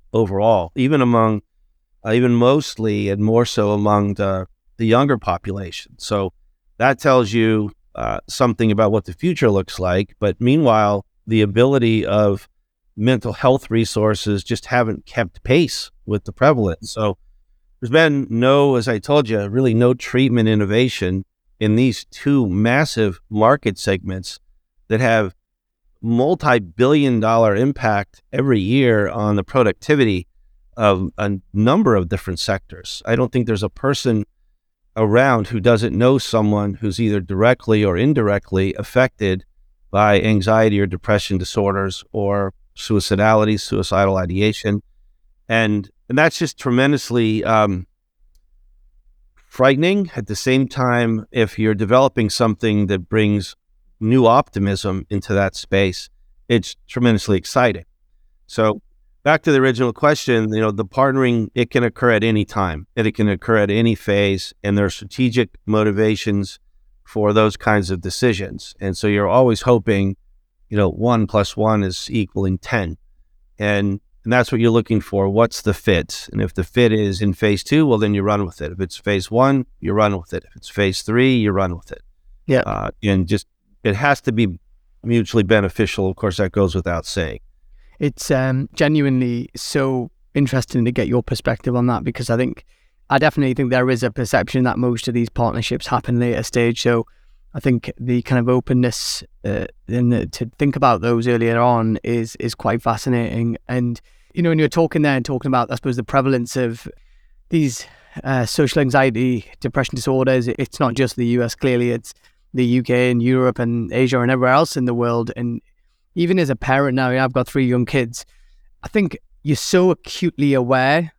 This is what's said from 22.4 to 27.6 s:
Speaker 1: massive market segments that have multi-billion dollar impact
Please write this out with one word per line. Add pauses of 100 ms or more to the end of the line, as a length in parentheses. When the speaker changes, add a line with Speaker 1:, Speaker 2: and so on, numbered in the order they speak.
Speaker 1:
massive (120)
market
segments (500)
that
have (680)
multi-billion
dollar
impact